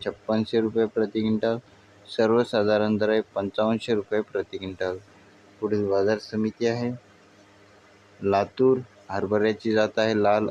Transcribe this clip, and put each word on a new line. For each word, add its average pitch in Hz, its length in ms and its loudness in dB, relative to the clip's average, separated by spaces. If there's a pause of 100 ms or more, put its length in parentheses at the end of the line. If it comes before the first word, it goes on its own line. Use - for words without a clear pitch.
छप्पनशे 110 560 -2
रुपये 110 240 0
प्रति 110 340 -2
क्विंटल, 110 380 0 (600)
सर्वसाधारण 107 800 2
दर 107 120 0
आहे 110 120 2 (140)
पंचावन्नशे 110 580 -2
रुपये 104 280 -2
प्रति 95 360 -6
क्विंटल. 92 400 -6 (640)
पुढील 104 260 0
बाजार 98 300 2
समिती 110 480 -4
आहे 117 260 -2 (1300)
लातूर, 101 540 2 (320)
हरभऱ्याची 104 640 -2
जात 107 280 0
आहे 110 240 2
लाल, 107 280 2